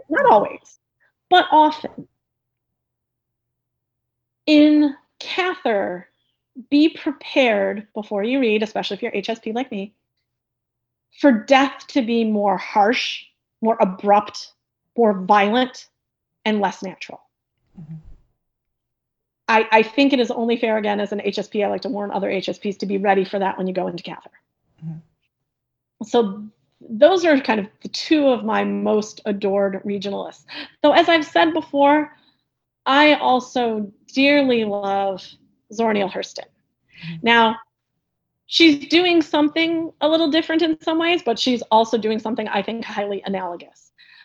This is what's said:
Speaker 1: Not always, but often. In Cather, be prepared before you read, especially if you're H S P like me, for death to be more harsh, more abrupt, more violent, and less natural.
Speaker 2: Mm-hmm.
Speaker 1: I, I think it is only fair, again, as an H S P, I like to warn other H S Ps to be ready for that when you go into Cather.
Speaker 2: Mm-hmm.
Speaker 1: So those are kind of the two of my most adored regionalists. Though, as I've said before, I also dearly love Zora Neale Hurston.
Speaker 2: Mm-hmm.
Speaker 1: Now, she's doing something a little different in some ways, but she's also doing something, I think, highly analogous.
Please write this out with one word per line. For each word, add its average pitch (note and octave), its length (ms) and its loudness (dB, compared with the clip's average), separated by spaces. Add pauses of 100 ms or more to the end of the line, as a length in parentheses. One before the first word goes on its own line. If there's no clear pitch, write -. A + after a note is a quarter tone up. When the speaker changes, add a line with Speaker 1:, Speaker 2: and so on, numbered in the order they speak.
Speaker 1:
Not C5 180 0
always, - 520 0 (500)
but F4+ 220 4
often. - 560 2 (2500)
In D4+ 480 6 (240)
Cather, G#3 880 -4 (640)
be D4+ 200 4
prepared G#3+ 1040 -2
before G#3 280 -6
you B3 160 -2
read, G#3+ 240 0
especially G3+ 340 -6
if - 60 -10
you're A#3 120 -6
H G3+ 140 -6
S A3+ 120 -6
P G#3+ 120 -10
like B3 200 -6
me, G3+ 220 -12 (1300)
for C#4+ 120 6
death C4 560 0
to C#4 140 -2
be A#3 220 -2
more G#3 320 0
harsh, - 680 -2 (360)
more A3 200 0
abrupt, G3+ 720 0 (440)
more G#3+ 180 2
violent, G#3 720 0 (560)
and G#3+ 160 0
less F#3+ 200 -4
natural. - 400 -16 (600)
Speaker 2:
Mm-hmm. D#3+ 140 -16 (1500)
Speaker 1:
I, A3 220 2
I A3 120 6
think C#4 300 2
it C4 80 2
is A#3 100 -2
only A#3 260 -2
fair, A3 220 -2
again, G#3 200 -2
as G3+ 140 -4
an G3+ 100 -6
H G3+ 160 -4
S F#3+ 100 -8
P, G#3 140 -4
I G3+ 60 -2
like G3 140 -6
to G3 60 -8
warn G3+ 220 -8
other G3+ 200 -4
H F#3+ 180 -6
S G3 100 -8
Ps G3 200 -6
to G#3 80 -8
be G3 120 -4
ready G3 260 0
for G3 140 -8
that F#3+ 200 -4
when F#3 80 -4
you F#3 80 -6
go F#3 120 -4
into F3 160 -10
Cather. - 280 -18 (540)
Speaker 2:
Mm-hmm. D#3+ 140 -12 (1040)
Speaker 1:
So G#3 400 -2 (360)
those D#4 440 4
are D4 160 4
kind A3 200 -2
of G3 60 -6 (160)
the - 60 -14
two D4+ 400 0
of A3 160 0
my G3+ 200 0
most G#3 600 -2
adored G3 580 -2
regionalists. G3 600 -8 (380)
Though, D4 100 4
as E4 160 4
I've E4 180 2
said E4+ 260 2
before, D4 640 2 (720)
I C#4+ 280 6
also A#3+ 760 -2 (160)
dearly C4+ 560 2
love G3 600 -4 (480)
Zora A3 220 0
Neale G3 140 -2
Hurston. - 360 -12
Speaker 2:
Mm-hmm. - 800 -18
Speaker 1:
Now, A#3 340 2 (880)
she's D4+ 420 2
doing E4+ 340 2
something E4 800 -2
a D4 80 0
little D#4+ 220 0
different D#4+ 320 0
in D#4+ 180 -2
some D#4+ 180 -2
ways, E4+ 240 0
but A#3 160 -2
she's B3 320 -2
also A3 280 2
doing A3 200 -4
something, A3 300 -6
I G3+ 140 -4
think, A3+ 220 -8
highly G3+ 420 -6
analogous. F#3 640 -10 (320)